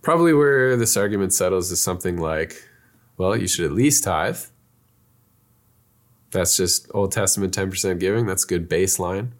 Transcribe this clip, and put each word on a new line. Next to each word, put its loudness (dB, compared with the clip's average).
probably 4
where 4
this 2
argument 0
settles 0
is -2
something -4
like, -4
well, 0
you -2
should -2
at 0
least 2
tithe. -2
That's 0
just -2
Old 0
Testament -2
ten -4
percent -4
giving. 0
That's -2
a -6
good -2
baseline -2